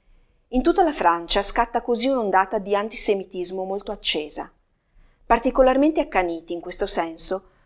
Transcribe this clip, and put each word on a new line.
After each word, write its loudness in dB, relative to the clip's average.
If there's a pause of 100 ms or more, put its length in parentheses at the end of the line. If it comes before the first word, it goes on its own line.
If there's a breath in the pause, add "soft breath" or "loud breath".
(480)
In 0
tutta 4
la 2
Francia 0
scatta 0
così 0
un'ondata 2
di -4
antisemitismo -2
molto -6
accesa. -6 (760)
Particolarmente 4
accaniti -2
in -8
questo -6
senso -4 (180 soft breath)